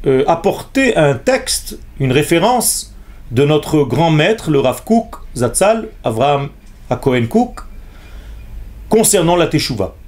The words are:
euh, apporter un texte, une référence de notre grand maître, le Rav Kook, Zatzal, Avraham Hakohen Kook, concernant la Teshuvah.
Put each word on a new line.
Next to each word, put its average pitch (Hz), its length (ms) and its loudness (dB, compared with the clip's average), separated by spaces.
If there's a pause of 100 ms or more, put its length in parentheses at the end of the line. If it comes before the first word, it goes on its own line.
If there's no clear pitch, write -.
euh, 131 220 2
apporter 202 680 0
un 143 200 2
texte, - 640 -4 (200)
une 131 120 0
référence 170 840 0 (360)
de 131 140 4
notre 151 360 2
grand 139 300 2
maître, 160 400 2
le 139 80 4
Rav 123 240 0
Kook, 226 320 0 (200)
Zatzal, 196 540 0 (140)
Avraham 135 460 0 (420)
Hakohen 123 360 0
Kook, 240 340 -2 (1300)
concernant 185 460 4
la 170 120 4
Teshuvah. 113 480 -4 (120)